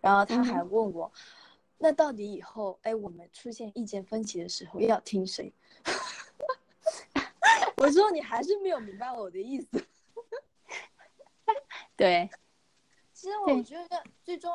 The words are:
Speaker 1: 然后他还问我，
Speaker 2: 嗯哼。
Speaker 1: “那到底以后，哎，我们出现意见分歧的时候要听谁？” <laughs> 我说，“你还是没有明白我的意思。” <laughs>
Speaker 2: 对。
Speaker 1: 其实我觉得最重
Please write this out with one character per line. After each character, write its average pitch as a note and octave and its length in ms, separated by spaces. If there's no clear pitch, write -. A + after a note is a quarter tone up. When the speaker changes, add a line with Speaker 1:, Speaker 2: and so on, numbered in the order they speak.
Speaker 1:
然 G3 140
后 G3+ 100
他 A#3 180
还 A#3+ 200
问 G3+ 280
我， E3 140
Speaker 2:
嗯 - 80
哼。 - 0
Speaker 1:
“那 D#4 140
到 D4 200
底 G#3 220
以 - 80
后， G#3 400
哎， A3+ 140
我 G#3 140
们 E3+ 220
出 - 200
现 A3 240
意 A#3 100
见 G3+ 180
分 A3 200
歧 F#3 180
的 F3 80
时 - 160
候 - 140
要 A3+ 220
听 F#3+ 260
谁？” - 260
<laughs> - 1900
我 C#4+ 140
说 G4 200
，“你 D#4+ 80
还 A#3 220
是 G4 200
没 F#4+ 80
有 D4+ 100
明 G3+ 180
白 B3 160
我 G#3+ 160
的 E3+ 100
意 B3 220
思。” - 60
<laughs> - 500
Speaker 2:
对。 F3+ 320
Speaker 1:
其 - 160
实 G#4 160
我 C4 160
觉 C4+ 140
得 E4+ 140
最 F4 120
重 F4 200